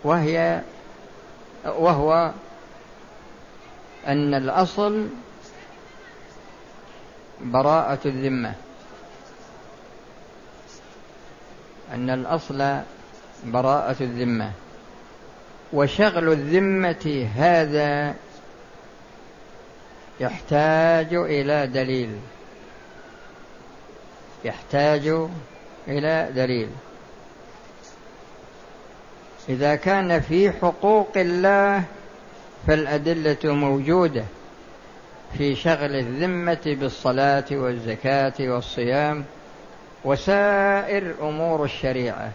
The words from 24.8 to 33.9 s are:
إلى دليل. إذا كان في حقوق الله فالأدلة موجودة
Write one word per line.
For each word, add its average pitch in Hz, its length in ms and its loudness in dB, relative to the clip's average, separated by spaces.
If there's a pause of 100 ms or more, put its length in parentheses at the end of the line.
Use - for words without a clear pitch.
إلى 147 480 0
دليل. 123 340 0 (2750)
إذا 143 260 2
كان 185 460 2
في 180 300 4
حقوق 202 640 2
الله 196 680 4 (840)
فالأدلة 151 840 2
موجودة 143 680 2 (1120)